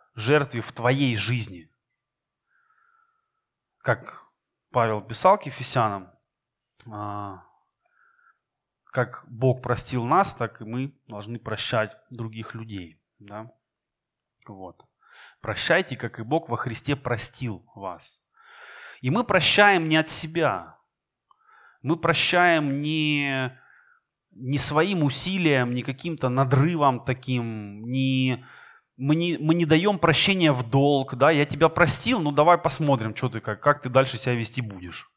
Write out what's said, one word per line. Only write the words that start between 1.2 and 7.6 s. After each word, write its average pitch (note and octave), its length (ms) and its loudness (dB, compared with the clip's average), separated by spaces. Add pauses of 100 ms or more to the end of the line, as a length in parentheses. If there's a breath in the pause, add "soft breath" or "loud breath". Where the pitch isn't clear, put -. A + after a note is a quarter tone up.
Как - 480 -4 (440)
Павел A2 300 0
писал F3+ 380 2
к - 80 -16
Ефесянам, A2 640 -4 (800)
а, G#2 520 -10 (1500 soft breath)